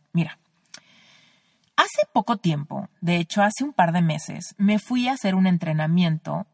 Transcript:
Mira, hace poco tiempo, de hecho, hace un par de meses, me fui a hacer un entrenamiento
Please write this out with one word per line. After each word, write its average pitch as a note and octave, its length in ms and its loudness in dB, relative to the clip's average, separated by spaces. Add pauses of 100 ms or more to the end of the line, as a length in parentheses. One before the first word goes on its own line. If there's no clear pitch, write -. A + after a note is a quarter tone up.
(120)
Mira, E3 260 -2 (1400)
hace G#4 360 2
poco A3+ 260 -2
tiempo, D3 500 -4 (120)
de F3 160 0
hecho, F3 260 0
hace G#3+ 200 0
un D4 100 -6
par E3+ 200 2
de F3 100 2
meses, D3+ 560 -4
me G3+ 200 2
fui B3 300 -2
a C4 40 0
hacer G3 220 -2
un F#3+ 120 4
entrenamiento D#3+ 1080 0